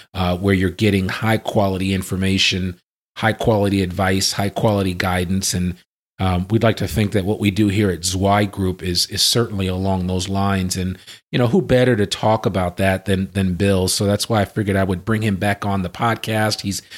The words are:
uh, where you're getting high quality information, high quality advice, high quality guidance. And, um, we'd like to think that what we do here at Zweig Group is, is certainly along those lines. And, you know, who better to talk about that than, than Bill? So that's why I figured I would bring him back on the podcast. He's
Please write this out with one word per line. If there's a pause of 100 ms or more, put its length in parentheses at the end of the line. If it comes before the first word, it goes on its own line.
(140)
uh,
where
you're
getting
high
quality
information, (380)
high
quality
advice,
high
quality
guidance.
And, (420)
um,
we'd
like
to
think
that
what
we
do
here
at
Zweig
Group
is,
is
certainly
along
those
lines.
And, (320)
you
know,
who
better
to
talk
about
that
than,
than
Bill?
So
that's
why
I
figured
I
would
bring
him
back
on
the
podcast.
He's (160)